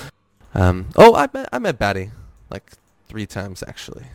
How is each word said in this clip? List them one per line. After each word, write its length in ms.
Um, 420
oh, 200
I 180
met, 200
I 60
met 180
Batty, 340
like, 220
three 180
times, 420
actually, 480